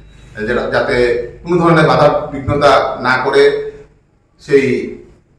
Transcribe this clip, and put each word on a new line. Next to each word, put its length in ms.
যেটা, 240
যাতে 560
কোনো 140
ধরনের 300
বাধা 200
বিঘ্নতা 960
না 160
করে 540
সেই 580